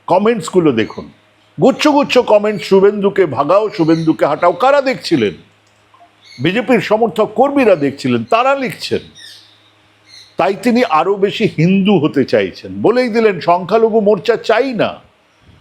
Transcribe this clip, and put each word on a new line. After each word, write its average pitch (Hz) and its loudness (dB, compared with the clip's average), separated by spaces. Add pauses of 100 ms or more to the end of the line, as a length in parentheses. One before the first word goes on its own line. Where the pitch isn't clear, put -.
কমেন্টসগুলো 190 0
দেখুন, 95 -6 (520)
গুচ্ছ 254 2
গুচ্ছ 277 2
কমেন্ট, 214 0
"শুভেন্দুকে 196 0
ভাগাও, 160 0
শুভেন্দুকে 165 0
হাঁটাও।" 175 0
কারা 269 2
দেখছিলেন? 160 -2 (1080)
বিজেপির 202 0
সমর্থক 214 -2
কর্মীরা 262 2
দেখছিলেন, 127 -2
তারা 247 0
লিখছেন। 233 -6 (1400)
তাই 180 0
তিনি 240 2
আরও 170 0
বেশি 202 -2
হিন্দু 190 2
হতে 143 0
চাইছেন, 98 -4
বলেই 240 2
দিলেন, 214 0
"সংখ্যালঘু 202 0
মোর্চা 208 0
চাই 247 0
না, 156 -4 (600)